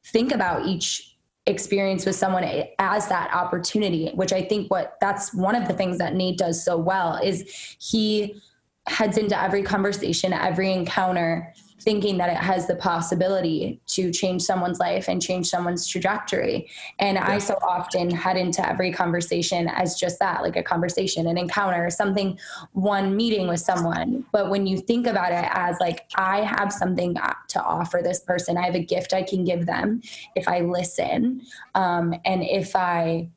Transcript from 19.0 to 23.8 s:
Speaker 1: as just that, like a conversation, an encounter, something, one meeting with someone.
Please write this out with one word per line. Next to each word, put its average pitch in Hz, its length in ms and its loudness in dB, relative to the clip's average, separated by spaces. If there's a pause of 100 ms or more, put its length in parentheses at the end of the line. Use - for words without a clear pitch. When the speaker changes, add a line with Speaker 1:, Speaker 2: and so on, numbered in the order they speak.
Speaker 1:
as 175 300 0
just 175 200 -2
that, 175 240 2
like 170 140 0
a 175 60 0
conversation, 175 640 0
an 170 120 0
encounter, 180 500 0
something, 196 500 0 (340)
one 196 440 2
meeting 214 320 2
with 170 120 0
someone. 170 680 0